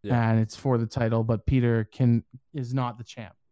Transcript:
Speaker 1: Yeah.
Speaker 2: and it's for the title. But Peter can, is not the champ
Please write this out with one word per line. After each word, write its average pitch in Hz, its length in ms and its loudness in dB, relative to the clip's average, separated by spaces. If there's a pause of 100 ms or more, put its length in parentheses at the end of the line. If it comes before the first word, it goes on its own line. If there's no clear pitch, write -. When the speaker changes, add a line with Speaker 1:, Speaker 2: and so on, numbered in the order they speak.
Speaker 1:
Yeah. 117 280 2
Speaker 2:
and 113 80 4
it's 110 160 -2
for 131 220 0
the 117 80 0
title. 113 380 -2
But 113 220 -2
Peter 117 460 2
can, 120 320 2 (300)
is 127 200 -8
not 123 240 -4
the 117 80 -18
champ - 300 -16 (160)